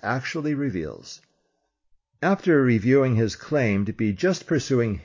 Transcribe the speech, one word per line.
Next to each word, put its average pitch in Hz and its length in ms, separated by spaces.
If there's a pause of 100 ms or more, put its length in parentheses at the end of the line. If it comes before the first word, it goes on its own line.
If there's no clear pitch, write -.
actually 139 540
reveals. 90 640 (1000)
After 170 440
reviewing 127 520
his 110 200
claim 107 500
to 104 80
be 107 180
just 175 360
pursuing 120 580